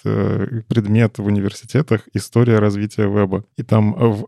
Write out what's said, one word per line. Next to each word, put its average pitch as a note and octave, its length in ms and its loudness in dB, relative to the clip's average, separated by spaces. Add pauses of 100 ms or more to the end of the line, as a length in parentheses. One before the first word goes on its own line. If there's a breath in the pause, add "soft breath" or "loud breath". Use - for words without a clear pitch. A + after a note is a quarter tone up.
э, G2+ 640 -4
предмет A2 520 0
в G#2 60 -8
университетах G2+ 920 -2
«История A#2 440 2
развития G#2 480 0
веба». G2 380 0 (120)
И B2+ 60 -8
там: G#2+ 320 2
«В A2 340 0